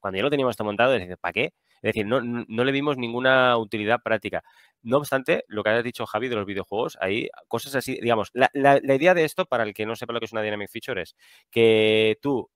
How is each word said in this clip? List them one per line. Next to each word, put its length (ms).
cuando 180
ya 60
lo 60
teníamos 260
todo 100
montado, 260
decíamos, 280
"¿Pa 120
qué?". 200
Es 120
decir, 120
no, 140
no, 260
no 180
le 80
vimos 240
ninguna 600
utilidad 460
práctica. 400
No 160
obstante, 500
lo 140
que 80
has 140
dicho, 220
Javi, 220
de 80
los 100
videojuegos, 540
hay 280
cosas 260
así, 260
digamos, 320
la, 200
la, 300
la 120
idea 200
de 100
esto, 220
para 180
el 100
que 120
no 100
sepa 160
lo 80
que 60
es 60
una 100
dynamic 280
feature, 320
es 140
que 720
tú, 340